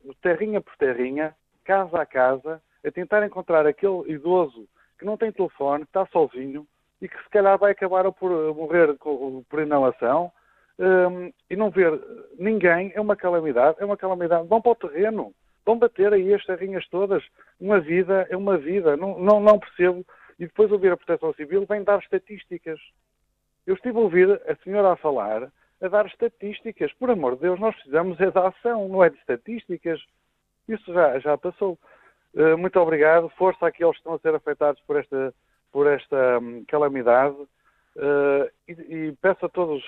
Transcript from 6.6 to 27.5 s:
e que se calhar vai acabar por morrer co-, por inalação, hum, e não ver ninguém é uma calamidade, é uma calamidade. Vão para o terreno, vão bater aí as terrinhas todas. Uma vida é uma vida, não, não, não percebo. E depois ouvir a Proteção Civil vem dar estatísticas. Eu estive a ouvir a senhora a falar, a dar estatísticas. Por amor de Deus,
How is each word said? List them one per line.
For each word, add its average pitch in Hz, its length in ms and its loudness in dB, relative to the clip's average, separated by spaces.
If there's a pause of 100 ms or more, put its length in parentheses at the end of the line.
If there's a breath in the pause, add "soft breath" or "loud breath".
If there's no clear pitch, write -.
e 190 80 -12
que - 80 -20
se - 120 -20
calhar 196 280 4
vai 202 160 2
acabar 185 400 0
por 185 180 -4 (240)
morrer 156 440 2
co-, 131 500 -8
por 151 100 -6
inalação, 143 720 0 (480)
hum, 180 500 2 (200)
e 180 80 -6
não 214 120 0
ver 165 300 2 (400)
ninguém 185 560 0
é 214 60 -4
uma 208 160 -2
calamidade, 160 600 0
é 196 60 -6
uma 202 120 -4
calamidade. 175 500 -2
Vão 214 140 2
para 240 100 2
o 226 40 2
terreno, 175 580 -4 (320)
vão 226 120 2
bater 208 360 2
aí 196 200 2
as 196 120 -2
terrinhas 185 420 -8
todas. 190 340 -2 (380 soft breath)
Uma 190 220 2
vida 180 480 0
é 185 80 -6
uma 196 200 0
vida, 160 380 0
não, 185 240 -6
não, 208 220 4
não 208 180 6
percebo. 180 460 -2 (340 soft breath)
E 170 60 -10
depois 208 260 2
ouvir 190 200 2
a 170 60 -2
Proteção 160 360 -4
Civil 175 340 -4
vem 208 160 -4
dar 202 160 2
estatísticas. 180 800 -10 (840)
Eu 190 80 -2
estive 226 240 -6
a 233 40 2
ouvir 185 280 4 (180)
a 156 160 -4
senhora 190 300 2
a - 20 0
falar, 120 560 -4 (300)
a 185 80 -6
dar 208 160 2
estatísticas. 208 880 -6
Por 247 180 -2
amor 135 240 0
de 131 60 -12
Deus, 180 180 -2